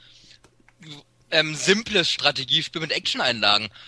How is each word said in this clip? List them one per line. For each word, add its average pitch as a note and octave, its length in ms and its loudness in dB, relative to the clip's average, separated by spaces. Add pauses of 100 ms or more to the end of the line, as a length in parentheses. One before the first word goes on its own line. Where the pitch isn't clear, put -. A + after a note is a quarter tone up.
(1300)
ähm, D#3 240 2
simples F#3+ 560 2
Strategiespiel C#3+ 680 -2
mit D3+ 100 -6
Action-Einlagen. A2 800 0 (200)